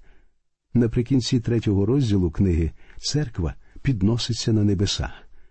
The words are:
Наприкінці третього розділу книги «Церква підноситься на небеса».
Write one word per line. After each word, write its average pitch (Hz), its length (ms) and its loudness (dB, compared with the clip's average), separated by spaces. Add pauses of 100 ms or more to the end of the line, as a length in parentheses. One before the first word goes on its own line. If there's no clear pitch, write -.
(760)
Наприкінці 120 640 2
третього 107 460 0
розділу 104 440 2
книги 82 400 2 (280)
«Церква 110 560 -4 (280)
підноситься 113 680 0
на 107 120 2
небеса». 101 480 0 (380)